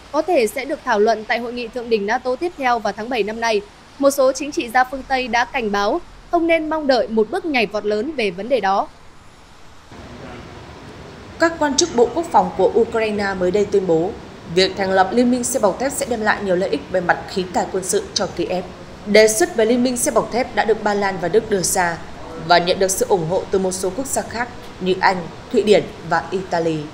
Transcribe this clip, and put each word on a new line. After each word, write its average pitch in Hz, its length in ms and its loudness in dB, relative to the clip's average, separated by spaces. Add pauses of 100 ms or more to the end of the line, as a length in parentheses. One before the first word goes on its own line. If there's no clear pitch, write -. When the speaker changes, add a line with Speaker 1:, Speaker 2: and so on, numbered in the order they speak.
(120)
Speaker 1:
có 302 100 0
thể 311 260 2
sẽ 254 180 -8
được 294 200 -4
thảo 226 140 2
luận 220 280 2
tại 233 120 0
hội 240 140 -8
nghị 247 140 -6
thượng 240 220 -8
đỉnh 214 160 2
nato 254 300 -2
tiếp 349 220 -4
theo 247 220 2
vào 208 140 -2
tháng 226 160 -8
bảy 240 140 0
năm 220 180 -6
nay, 226 200 2 (380)
một 277 120 6
số 269 200 4
chính 277 200 -6
trị 262 220 -4
gia 254 100 6
phương 262 240 -6
Tây 254 200 0
đã 240 180 0
cảnh 240 260 -4
báo 208 300 0 (300)
không 339 160 2
nên 320 220 2
mong 311 180 -2
đợi 247 200 4
một 220 240 2
bước 359 140 -4
nhảy 262 200 0
vọt 208 200 -4
lớn 214 300 -2
về 214 160 0
vấn 196 180 -8
đề 262 100 2
đó. 196 280 2 (2500)
Speaker 2:
Các 330 200 2
quan 294 180 0
chức 349 180 2
Bộ 233 200 6
Quốc 339 160 -2
phòng 185 260 4
của 185 180 4
Ukraine 214 580 0
mới 180 180 0
đây 202 140 2
tuyên 196 220 0
bố, 165 240 2 (440)
việc 185 220 2
thành 190 140 0
lập 190 200 4
Liên 240 200 4
minh 247 120 0
xe 254 160 -2
bọc 202 200 2
thép 269 120 0
sẽ - 180 -4
đem 233 120 -2
lại 214 220 0
nhiều 190 120 2
lợi 185 140 0
ích 196 120 -2 (100)
về 185 100 0
mặt 175 160 2 (120)
khí 185 240 -2
tài 214 180 0
quân 185 120 -2
sự 196 200 -2 (100)
cho 185 140 -2
Kiev. 180 380 -4 (400)
Đề 214 220 8
xuất 349 280 0
về 220 100 4
Liên 240 180 4
minh 254 140 0
xe 294 140 0
bọc 214 200 2
thép 247 240 -2
đã 208 100 0
được 214 180 2
Ba 208 100 2
Lan 196 280 0
và 175 60 0
Đức 214 220 2
đưa 196 120 0
ra 170 360 0 (500)
và 175 100 6
nhận 175 220 2
được 190 120 2
sự - 180 -2
ủng 170 200 2
hộ 190 220 0
từ 196 80 2
một 185 120 0
số 185 260 -4
quốc 269 100 -4
gia 226 140 -4
khác 240 280 -6 (300)
như 185 200 2
Anh, 185 180 4 (340)
Thụy 214 120 4
Điển 190 200 6 (260)
và 170 220 0
Italy. 170 480 -2 (140)